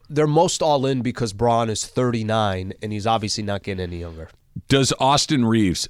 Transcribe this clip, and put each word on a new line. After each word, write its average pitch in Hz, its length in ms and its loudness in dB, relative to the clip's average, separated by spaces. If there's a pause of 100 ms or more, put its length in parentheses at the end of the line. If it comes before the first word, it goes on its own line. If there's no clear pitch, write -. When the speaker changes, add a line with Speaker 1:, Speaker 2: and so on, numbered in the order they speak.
Speaker 1:
they're 151 180 2
most 165 340 2
all 147 240 2
in 135 160 0
because 117 320 -4
Bron 117 360 2
is 104 160 -4
thirty-nine, 107 840 -2 (100)
and 107 120 -6
he's 104 140 -6
obviously 110 360 0
not 101 200 -6
getting 92 200 -6
any 87 160 -8
younger. 82 300 -14 (380)
Speaker 2:
Does 135 320 4
Austin 135 460 2
Reaves 110 440 2